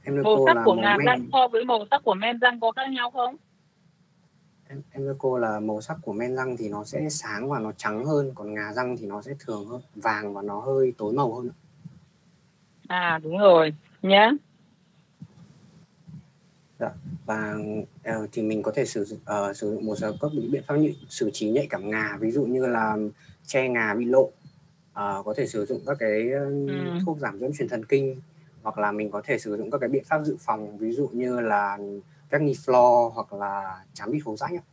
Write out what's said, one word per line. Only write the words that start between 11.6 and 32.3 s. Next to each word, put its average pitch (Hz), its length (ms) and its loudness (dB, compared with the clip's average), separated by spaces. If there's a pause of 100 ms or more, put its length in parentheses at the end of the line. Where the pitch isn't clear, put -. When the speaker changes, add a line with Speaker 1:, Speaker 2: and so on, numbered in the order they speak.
Speaker 2:
À, 175 360 0
đúng 160 140 -4
rồi, 170 360 10 (280)
nhá. 202 300 8 (2500)
Speaker 1:
Dạ, 117 120 -4 (340)
và, 107 300 -4 (480)
ờ, 110 280 -6
thì 120 100 -4
mình 107 220 -2
có 110 120 0
thể 135 100 0
sử 117 180 -4
dụng, 104 220 -8
ờ, 101 280 -2
sử 104 200 -4
dụng 107 120 -6
một 107 100 -2
số 107 160 -4 (100)
các 151 100 -2 (200)
biện 135 160 -2
pháp 143 80 -2
như 147 180 4 (160)
xử 110 240 -2
trí 107 160 -2
nhạy 120 200 2
cảm 98 200 -6
ngà, 107 300 -2
ví 110 120 0
dụ 135 140 2
như 127 220 0
là 110 300 0 (500)
che 131 220 0
ngà 113 240 0
bị 117 120 0
lộ, 131 260 6 (640)
ờ, 101 320 -4
có 107 120 -4
thể 120 100 0
sử 104 180 -4
dụng 117 200 -6
các 107 140 -4
cái, 110 320 0
ờ, 139 140 -2
Speaker 2:
Ừ. 139 600 -2
Speaker 1:
thuốc 160 140 -4
giảm 101 200 -6
dẫn 131 140 -2
truyền 123 160 -4
thần 110 160 -6
kinh, 135 360 0 (420)
hoặc 110 140 -4
là 104 140 0
mình 104 200 -4
có 104 140 -6
thể 127 140 -2
sử 104 180 -6
dụng 107 140 -6
các 139 60 -2
cái 123 120 -2
biện 135 180 0
pháp 156 160 0
dự 151 160 -2
phòng, 107 380 -6
ví 110 140 -4
dụ 135 220 -2
như 123 260 -2
là 101 380 0 (540)